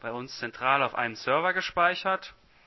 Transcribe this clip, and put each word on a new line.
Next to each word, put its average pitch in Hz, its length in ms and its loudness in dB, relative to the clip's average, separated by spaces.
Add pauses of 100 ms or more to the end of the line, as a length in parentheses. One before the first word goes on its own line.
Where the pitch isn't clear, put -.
bei 117 120 -8
uns 123 260 -8
zentral 131 440 2
auf 127 120 0
einem 117 220 -2
Server 160 360 2
gespeichert 180 840 0 (320)